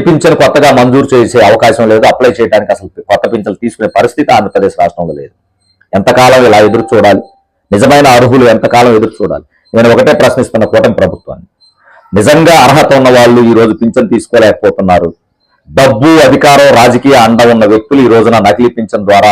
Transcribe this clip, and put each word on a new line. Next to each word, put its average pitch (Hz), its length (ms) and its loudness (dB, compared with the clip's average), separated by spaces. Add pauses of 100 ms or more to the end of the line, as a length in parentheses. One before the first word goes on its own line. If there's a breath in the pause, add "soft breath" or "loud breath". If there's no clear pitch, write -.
పింఛన్ 160 320 0
కొత్తగా 143 360 0
మంజూరు 127 420 0
చేసే 117 240 0
అవకాశం 110 500 0
లేదు, 110 180 2
అప్లై 127 240 0
చేయడానికి 107 420 -2
అసలు 95 160 -10
కొత్త - 440 -6
పింఛన్లు 104 300 -8
తీసుకునే 110 260 -6
పరిస్థితి 120 440 -2
ఆంధ్రప్రదేశ్ 98 480 -2
రాష్ట్రంలో 82 340 -6
లేదు. 69 200 -18 (600)
ఎంతకాలం 127 520 2
ఇలా 107 120 2
ఎదురు 110 260 0 (100)
చూడాలి? 104 280 0 (480)
నిజమైన 135 380 2
అర్హులు 123 400 2
ఎంతకాలం 120 480 0
ఎదురు 110 260 -4
చూడాలి? 73 220 -8 (300)
నేను 117 200 2
ఒకటే - 180 0
ప్రశ్నిస్తున్న 117 520 -2
కూటమి 110 300 -2
ప్రభుత్వాన్ని, - 520 -8 (680 soft breath)
నిజంగా 147 400 2 (100)
అర్హత 139 300 0
ఉన్న 131 140 2
వాళ్ళు 120 420 2
ఈ 117 40 2
రోజు 110 200 0
పింఛన్ 117 360 -4
తీసుకోలేకపోతున్నారు. 98 1000 -2 (580)
డబ్బు, 127 400 0 (180)
అధికారం, 143 480 2
రాజకీయ 123 420 0
అండ 113 300 2
ఉన్న 113 200 2
వ్యక్తులు 110 340 0
ఈ 120 80 2
రోజున 113 300 2
నకిలీ 107 300 0
పింఛన్ 110 380 -8
ద్వారా 101 260 2